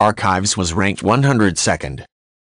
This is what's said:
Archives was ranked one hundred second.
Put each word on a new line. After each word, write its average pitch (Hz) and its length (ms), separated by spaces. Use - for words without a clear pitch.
Archives 101 560
was 85 180
ranked 98 280
one 117 200
hundred 107 360
second. 71 460